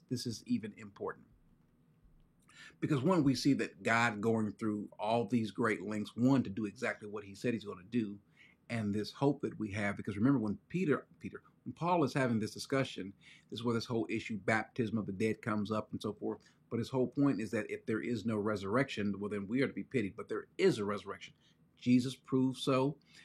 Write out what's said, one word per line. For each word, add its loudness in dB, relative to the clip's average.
this -4
is -8
even -2
important. -10
Because 0
one, 6
we 6
see 4
that -2
God 4
going 2
through -4
all 2
these 0
great 0
lengths, -6
one, 4
to -8
do -4
exactly -6
what -6
he -16
said 0
he's -4
gonna -10
do, 0
and 0
this -2
hope 2
that -6
we -4
have. -2
Because -6
remember 4
when -2
Peter, 0
Peter, -12
when -8
Paul 2
is 0
having 2
this -4
discussion, -4
this -8
is -4
where 2
this -2
whole -2
issue, -4
baptism 0
of -2
the -4
dead, 0
comes -2
up -2
and -6
so -4
forth. -6
But -2
his -4
whole 0
point 2
is -6
that -2
if -8
there 0
is -2
no 0
resurrection, 0
well, -6
then -4
we 0
are 2
to -8
be -8
pitied. -4
But -12
there -6
is 4
a -2
resurrection. -6
Jesus 4
proved 0
so. 2